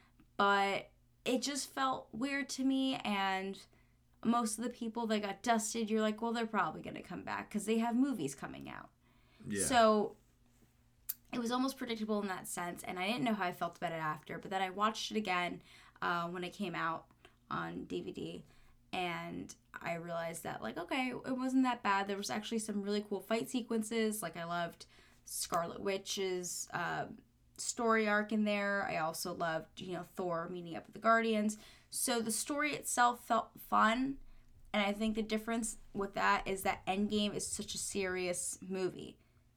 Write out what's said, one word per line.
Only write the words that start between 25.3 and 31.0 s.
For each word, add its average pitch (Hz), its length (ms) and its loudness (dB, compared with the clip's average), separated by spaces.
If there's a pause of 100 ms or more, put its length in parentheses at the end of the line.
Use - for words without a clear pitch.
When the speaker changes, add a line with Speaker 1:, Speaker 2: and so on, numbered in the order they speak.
Speaker 1:
Witch's, 190 920 -2
uh, 165 360 -2 (500)
story 220 500 4
arc 208 240 4
in 214 120 4
there. 202 440 2
I 170 80 -2
also 165 380 -2
loved, 160 480 -2
you 185 100 -6
know, 175 120 -4 (120)
Thor 175 320 -2
meeting 175 280 -6
up - 100 -10
with - 80 -20
the 214 60 -12
Guardians. 220 580 4 (300)